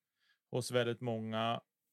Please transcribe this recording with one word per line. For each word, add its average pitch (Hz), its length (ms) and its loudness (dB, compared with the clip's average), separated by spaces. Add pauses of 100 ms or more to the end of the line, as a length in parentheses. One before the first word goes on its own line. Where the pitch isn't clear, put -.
(500)
hos 127 200 -2
väldigt 120 300 2
många. 113 600 -2 (320)